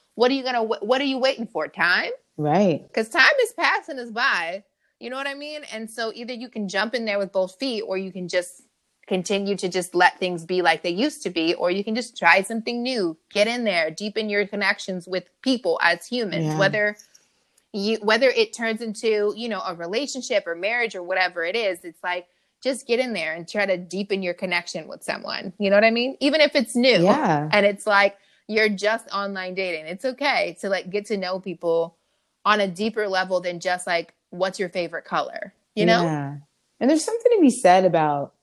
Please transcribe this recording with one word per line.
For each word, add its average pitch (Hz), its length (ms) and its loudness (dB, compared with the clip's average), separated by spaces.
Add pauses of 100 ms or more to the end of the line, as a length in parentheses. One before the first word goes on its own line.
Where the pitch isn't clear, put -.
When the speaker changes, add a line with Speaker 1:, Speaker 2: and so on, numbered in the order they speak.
(160)
Speaker 1:
what 247 160 4
are - 20 0
you 269 100 -2
gonna, 247 200 -2
wh-, 220 200 -2
what 254 180 2
are 285 40 -2
you 269 120 0
waiting 247 300 0
for? 151 200 -6
Time? 196 440 0 (260)
Speaker 2:
Right. 156 560 2
Speaker 1:
'Cause 220 160 -2
time - 140 4 (180)
is 440 120 0
passing 330 460 -2
us 240 120 -10
by. 202 520 -2 (360)
You 233 100 -12
know 262 80 -10
what 277 100 -6
I 277 60 -6
mean? 294 300 -12 (100)
And 220 160 -10
so 226 260 -6
either 240 180 -10
you 240 160 -12
can 208 200 -6
jump 202 240 -2
in 233 120 -4
there 202 140 0
with 190 120 -4
both 185 280 -2
feet, - 220 -4
or 190 160 -4
you 190 140 -6
can 180 180 -8
just - 340 -4 (440)
continue 202 500 -2
to 190 120 -4
just 180 260 -4
let 180 240 4
things 175 260 -4
be 180 160 0
like 165 220 4
they 175 60 -4
used 233 340 -2
to 185 60 -4
be, 170 260 0
or 180 160 0
you 196 120 -2
can 220 120 -4
just 240 220 -6
try 185 240 6
something 226 420 -4
new, 208 340 -2 (160)
get 208 140 4
in 240 180 -4
there, 202 260 2
deepen 214 380 -6
your 202 180 0
connections 196 600 -4
with 185 160 -4 (180)
people 226 420 0
as 170 220 2
humans, 202 400 -4
Speaker 2:
Yeah. 156 140 -2
Speaker 1:
whether 208 360 2 (800)
you, 214 280 -2
whether 226 280 4
it 220 240 2
turns 226 280 -4
into, 214 540 -2
you 233 140 -10
know, 190 160 -4
a 170 100 -6
relationship 208 720 -4
or 170 80 -4
marriage 220 400 -2
or 180 80 -10
whatever 175 400 -2
it 180 120 -2
is. 196 280 -2
It's 170 200 -16
like, 180 240 -6 (340)
just 254 260 -4
get 233 120 2
in 254 140 -4
there 160 220 -4
and 170 120 -12
try 208 180 -2
to 185 120 0
deepen 190 440 -4
your 175 120 -2
connection 175 560 -6
with 165 120 -16
someone. - 580 -8
You 202 100 0
know 196 80 6
what 214 80 8
I 226 60 6
mean? 247 280 -2
Even 294 220 4
if - 160 4
it's 240 180 0
new 240 300 6
Speaker 2:
Yeah. 185 480 4
Speaker 1:
and 202 120 6
it's 202 220 -2
like, 202 300 4 (320)
you're 214 180 2
just 208 460 -2
online 196 400 -6
dating, 175 320 -4
it's 180 180 -10
okay 247 560 -2
to, 208 100 -6
like, 185 200 -4
get 208 160 -4
to 220 120 -4
know 185 220 -4
people 170 560 -2 (480)
on 208 160 4
a 196 80 0
deeper 214 400 -2
level 185 320 0
than 175 200 -6
just, 180 280 -2
like, 170 260 -2 (180)
what's 185 280 -2
your 180 100 -2
favorite 165 360 -6
color, 135 480 -4 (220)
you 190 100 2
know? 175 180 6
Speaker 2:
Yeah. 147 320 -2 (440)
And 240 100 4
there's 311 160 4
something 466 300 2
to 392 60 6
be 277 100 10
said 185 340 6
about, 151 580 2